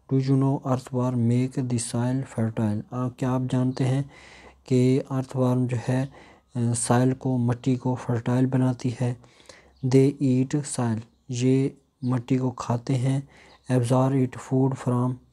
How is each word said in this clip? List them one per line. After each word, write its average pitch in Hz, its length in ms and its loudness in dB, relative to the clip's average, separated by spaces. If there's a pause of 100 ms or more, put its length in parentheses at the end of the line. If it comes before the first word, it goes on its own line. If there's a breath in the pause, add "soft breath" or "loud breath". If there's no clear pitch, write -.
(140)
Do 135 80 2
you 135 100 0
know 135 340 2
earthworm 127 500 -2
make 120 380 2
the 123 240 -2
soil 123 440 -2
fertile? 110 600 -4 (100)
आप, 123 260 -6
क्या 131 120 -2
आप 131 160 -2
जानते 127 380 0
हैं 135 260 -2 (580 loud breath)
कि 127 300 4
अर्थवर्म 127 680 -2
जो 123 100 -4 (120)
है, 131 180 -2
अ, - 40 -12 (480 loud breath)
सॉइल 120 540 2
को, 127 260 -2
मट्टी 120 380 0
को 127 180 -2
फर्टाइल 123 520 0
बनाती 127 540 0
है? 123 160 -2 (720 loud breath)
They 135 260 6 (100)
eat 131 420 2
soil, 117 360 -2 (300)
ये 131 480 2 (260)
मट्टी 127 320 0
को 127 140 -2
खाते 120 440 -4
हैं। 135 340 -2 (420 loud breath)
Absorb 127 580 2
it - 60 -16
food 131 440 0
from 127 360 -2 (180)